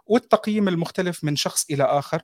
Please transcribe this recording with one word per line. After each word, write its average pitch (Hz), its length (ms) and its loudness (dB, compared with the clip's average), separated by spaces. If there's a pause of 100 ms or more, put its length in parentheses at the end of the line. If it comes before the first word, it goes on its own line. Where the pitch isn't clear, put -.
والتقييم 214 600 2
المختلف 175 560 -2
من 147 120 0
شخص - 340 -4
إلى 139 140 0
آخر، 143 400 0